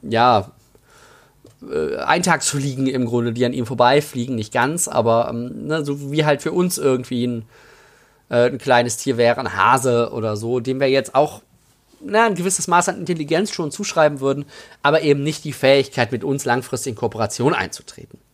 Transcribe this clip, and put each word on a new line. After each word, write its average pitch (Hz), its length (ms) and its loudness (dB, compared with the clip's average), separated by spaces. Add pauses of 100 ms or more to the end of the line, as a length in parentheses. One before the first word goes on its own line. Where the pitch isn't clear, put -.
ja, 110 500 2 (1080)
äh, - 360 -4
Eintagsfliegen 143 880 -2
im 131 180 0
Grunde, 117 280 0
die 120 120 0
an 123 80 -2
ihm 120 120 -4
vorbeifliegen, 127 680 2
nicht 110 160 -6
ganz, 139 360 0
aber, 113 420 2
ähm, 120 380 -8
ne, 156 180 -2
so 143 260 -6
wie 151 140 0
halt 147 160 2
für 160 100 -4
uns 180 260 0
irgendwie 127 500 0
ein, 117 180 -6 (840)
äh, 120 180 4
ein 127 100 -2
kleines 120 400 2
Tier 127 200 -2
wäre, 117 220 4
ein 101 160 -6
Hase 120 560 4
oder 107 260 -4
so, 117 220 -2
dem 127 200 -4
wir 135 100 2
jetzt 135 260 0
auch, 147 260 2 (600)
na, 226 260 2
ein 202 80 0
gewisses 180 340 -4
Maß 175 180 4
an 190 120 -6
Intelligenz 160 520 -2
schon 156 200 -4
zuschreiben 151 500 0
würden, 139 240 -2 (360)
aber 151 200 4
eben 143 200 4
nicht 151 220 -4
die 151 80 -8
Fähigkeit, 135 640 2
mit 120 100 -4
uns 139 220 -4
langfristig 123 460 -4
in 110 40 -8
Kooperation 113 580 -2
einzutreten. - 680 -10 (140)